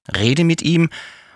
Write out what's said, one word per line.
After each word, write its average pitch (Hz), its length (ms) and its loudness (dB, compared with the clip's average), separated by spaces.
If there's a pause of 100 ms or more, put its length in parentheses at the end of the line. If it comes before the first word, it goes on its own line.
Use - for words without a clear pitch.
(140)
rede 117 300 0
mit 165 200 0
ihm 165 260 2 (460)